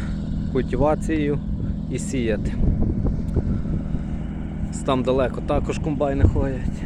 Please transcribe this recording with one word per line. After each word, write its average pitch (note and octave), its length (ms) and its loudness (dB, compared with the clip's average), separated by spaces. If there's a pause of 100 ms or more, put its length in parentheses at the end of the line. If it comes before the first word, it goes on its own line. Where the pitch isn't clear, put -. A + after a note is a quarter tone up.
(520)
культивацією D3 840 2 (520)
і B2+ 80 -2
сіяти. A2 540 0 (2250)
Там C3 160 2
далеко B2+ 440 2
також C#3+ 320 0
комбайни C#3 460 2
ходять. C3+ 600 2